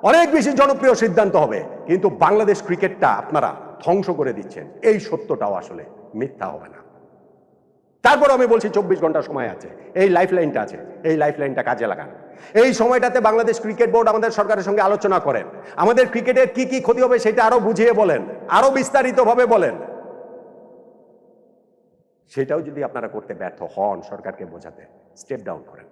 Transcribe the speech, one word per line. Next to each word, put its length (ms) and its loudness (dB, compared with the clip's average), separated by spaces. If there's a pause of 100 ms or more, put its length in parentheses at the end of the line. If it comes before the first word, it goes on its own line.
অনেক 260 6
বেশি 240 2
জনপ্রিয় 440 4
সিদ্ধান্ত 400 2
হবে, 160 -2 (280)
কিন্তু 200 0 (160)
বাংলাদেশ 340 2 (100)
ক্রিকেটটা 420 -2 (120)
আপনারা 280 -2 (340)
ধ্বংস 240 0 (120)
করে 180 -2
দিচ্ছেন, 280 -16 (240)
এই 80 4 (100)
সত্যটাও 540 -6
আসলে 220 -16 (360)
মিথ্যা 340 -8
হবে 200 -18
না। 60 -20 (1200)
তারপর 340 4
আমি 160 4
বলছি, 140 0 (100)
চব্বিশ 260 0
ঘন্টা 260 0
সময় 260 -6
আছে, 140 -18 (320)
এই 160 4
লাইফলাইনটা 480 0
আছে, 120 -14 (320)
এই 120 2
লাইফলাইনটা 480 -2
কাজে 220 -2
লাগান। 180 -8 (520)
এই 80 6 (100)
সময়টাতে 480 2
বাংলাদেশ 360 2
ক্রিকেট 300 0
বোর্ড 200 4
আমাদের 240 0
সরকারের 300 0
সঙ্গে 200 0
আলোচনা 300 0 (100)
করেন, 180 -2 (380)
আমাদের 280 4
ক্রিকেটের 440 2
কি 160 -2
কি 140 -2
ক্ষতি 200 2
হবে 200 2
সেটা 220 2
আরো 100 4 (100)
বুঝিয়ে 340 4
বলেন, 200 2 (360)
আরো 100 6 (100)
বিস্তারিতভাবে 680 2 (100)
বলেন। 220 2 (2500)
সেটাও 360 -4
যদি 200 -14
আপনারা 280 -8
করতে 260 -12
ব্যর্থ 180 -12 (140)
হন, 240 -4 (120)
সরকারকে 440 -14
বোঝাতে, 300 -20 (380)
স্টেপ 260 -12
ডাউন 240 -12
করেন 200 -20